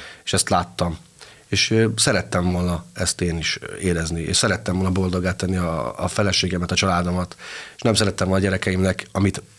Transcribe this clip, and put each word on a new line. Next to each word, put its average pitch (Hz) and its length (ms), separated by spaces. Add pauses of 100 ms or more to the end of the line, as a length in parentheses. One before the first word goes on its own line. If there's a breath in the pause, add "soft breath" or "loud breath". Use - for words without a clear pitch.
(240 loud breath)
És - 100
ezt - 160
láttam. 87 480 (500 loud breath)
És, - 240
ö, 113 240
szerettem 90 560
volna 87 420
ezt - 280
én 85 160
is, 80 240
ö, - 140
érezni, 82 460
és 80 160
szerettem 92 380
volna 95 160
boldoggá 90 440
tenni 92 220
a, 82 460
a 90 40
feleségemet, 90 640
a - 40
családomat, 90 600 (400 loud breath)
és - 60
nem 117 120
szerettem 98 340
volna 95 140
a 95 40
gyerekeimnek, 92 680
amit 98 300 (180)